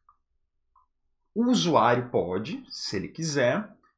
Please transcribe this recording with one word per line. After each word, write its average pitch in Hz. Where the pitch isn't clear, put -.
O 240
usuário 127
pode, 107
se -
ele 87
quiser, 147